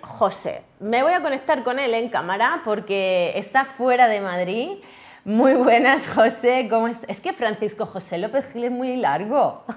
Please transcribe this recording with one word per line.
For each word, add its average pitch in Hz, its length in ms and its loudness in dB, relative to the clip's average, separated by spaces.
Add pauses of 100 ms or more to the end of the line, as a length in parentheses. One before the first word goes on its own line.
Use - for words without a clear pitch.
José. - 580 -2 (200)
Me 226 220 0
voy 330 120 4
a 349 80 0
conectar 285 400 -2
con 247 160 -2
él 262 160 0
en 226 160 -2
cámara 208 520 0
porque 190 760 0
está 196 280 0
fuera 247 420 2
de 214 140 2
Madrid. 190 520 -4 (520)
Muy 233 300 4
buenas, 254 540 4
José, 247 600 2
¿cómo 226 200 2
est-? 233 200 -10
Es - 140 -10
que 370 100 -4
Francisco 214 540 -4
José 180 320 -8
López 220 340 -4
Gil 233 120 -8
es 240 60 -2
muy 254 260 -4
largo. 196 680 0 (120)